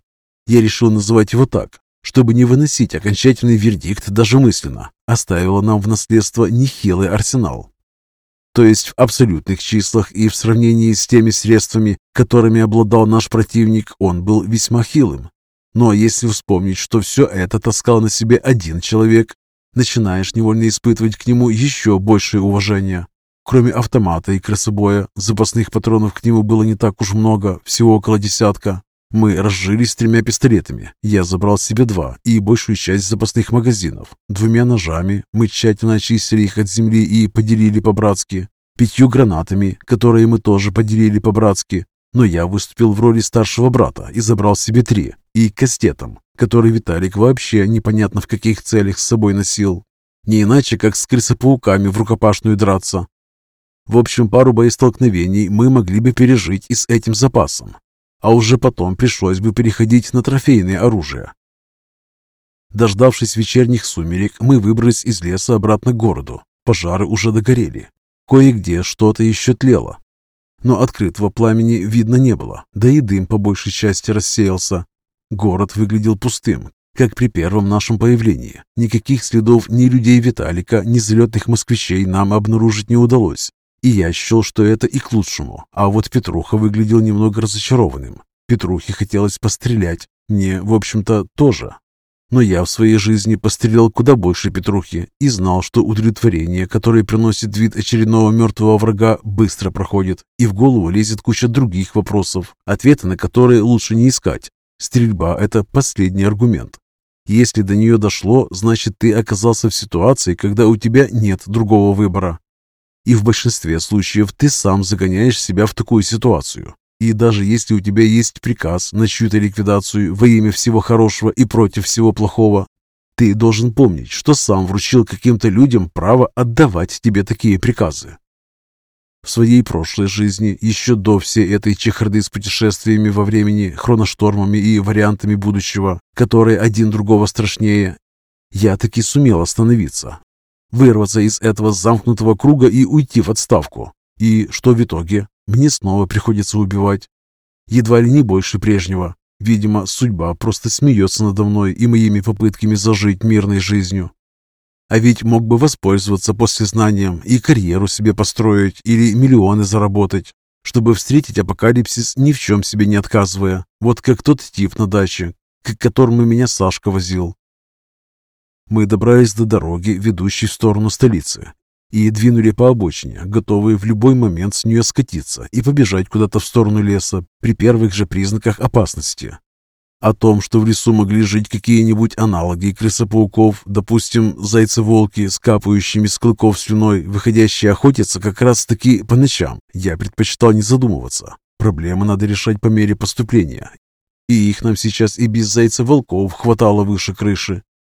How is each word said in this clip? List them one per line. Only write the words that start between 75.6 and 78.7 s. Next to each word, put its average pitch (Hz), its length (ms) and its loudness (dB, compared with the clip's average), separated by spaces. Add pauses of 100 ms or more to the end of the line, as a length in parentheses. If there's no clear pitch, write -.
выглядел 107 400 0
пустым, 98 540 -6 (220)
как 123 220 0
при 127 120 -2
первом 98 420 -2
нашем 104 300 -2
появлении. 110 640 0 (120)